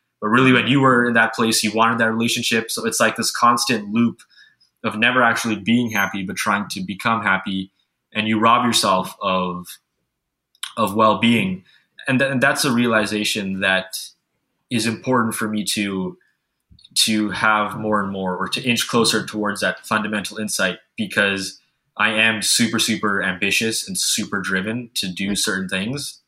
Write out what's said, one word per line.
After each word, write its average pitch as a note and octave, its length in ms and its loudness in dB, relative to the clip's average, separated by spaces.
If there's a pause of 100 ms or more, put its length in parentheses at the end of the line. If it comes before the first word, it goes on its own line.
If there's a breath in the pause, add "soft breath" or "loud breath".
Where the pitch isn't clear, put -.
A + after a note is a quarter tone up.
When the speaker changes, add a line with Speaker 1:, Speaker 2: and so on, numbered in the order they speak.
(200)
Speaker 1:
But G#2+ 80 -4
really, B2+ 240 6
when A#2+ 160 4
you C#3 140 4
were B2+ 240 6
in A#2+ 80 0
that A2+ 200 4
place, A2+ 300 0
you G#2+ 100 0
wanted A2+ 260 2
that A2+ 120 2
relationship. A2+ 600 -2
So A2+ 140 -6
it's A2 140 -2
like A2 160 2
this A2 160 -2
constant A#2 640 2
loop A#2 260 2 (640 soft breath)
of G#2+ 140 -4
never B2 260 2
actually A2+ 320 0
being A2+ 360 2
happy, G2 320 -2
but F#2+ 120 -8
trying G2+ 340 -2
to G2 120 -8
become G2+ 400 -2
happy, F#2+ 500 -2 (440)
and A2 120 -2
you A2 120 2
rob A#2+ 260 6
yourself F#2+ 560 2
of, F#2 460 -2 (1120)
of G#2 180 -2
well-being. A2 680 2 (440 soft breath)
And C3 120 2
th-, C#3 120 2
and B2+ 100 0
that's C#3+ 240 2
a C#3 60 2
realization G#2 880 0
that F#2+ 380 0 (760)
is A2 160 -2
important A2+ 480 0
for A2+ 120 -4
me G#2+ 160 -4
to, F#2+ 540 -4 (800)
to G#2+ 340 0
have G#2+ 480 0
more G#2+ 240 -2
and G2 100 -4
more, F#2+ 240 -4
or F#2+ 120 -6
to - 160 -6
inch A#2 240 -2
closer A2 380 2
towards G#2 360 -6
that F#2+ 240 -4
fundamental G#2 520 -4
insight, G2 420 -4 (160)
because G2 640 -2 (380 soft breath)
I G#2+ 140 2
am A2 300 2
super, A2 380 2
super G2+ 420 0
ambitious G2 640 -2
and F#2+ 100 -8
super G2+ 440 -2
driven G2 540 -4
to G2+ 120 -4
do F#2 200 -6
Speaker 2:
Mm-hmm. G2+ 80 -2
Speaker 1:
certain F#2+ 340 -4
things, A2+ 580 -6